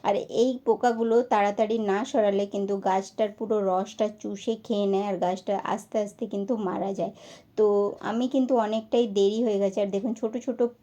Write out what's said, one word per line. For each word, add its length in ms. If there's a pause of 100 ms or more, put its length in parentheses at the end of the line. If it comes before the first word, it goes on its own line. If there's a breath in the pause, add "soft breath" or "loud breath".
আর 120
এই 500
পোকাগুলো 560
তাড়াতাড়ি 560
না 280
সরালে 400
কিন্তু 320
গাছটার 520
পুরো 320
রসটা 480 (100)
চুষে 440
খেয়ে 220
নেয়, 180
আর 140
গাছটা 460
আস্তে 360
আস্তে 280
কিন্তু 300
মারা 360
যায়। 180 (440 loud breath)
তো 440
আমি 280
কিন্তু 280
অনেকটাই 520
দেরি 360
হয়ে 160
গেছে। 220
আর 60
দেখুন, 260
ছোট 240
ছোট 260 (200)